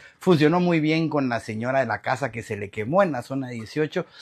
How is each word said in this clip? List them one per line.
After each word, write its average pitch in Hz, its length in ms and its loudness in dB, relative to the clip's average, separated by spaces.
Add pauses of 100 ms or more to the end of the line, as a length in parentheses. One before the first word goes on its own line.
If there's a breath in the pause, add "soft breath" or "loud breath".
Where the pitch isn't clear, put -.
(200 soft breath)
Funcionó 165 420 6
muy 175 180 4
bien 156 300 0
con 139 180 0
la 117 140 -2
señora 120 400 -2
de 127 40 0
la 107 160 -4
casa 127 300 -2
que 113 120 -10
se 110 120 -6
le 101 140 -8
quemó 127 340 0
en 175 80 2
la 123 120 -4
zona 135 260 -6
dieciocho. 147 560 -4 (160 soft breath)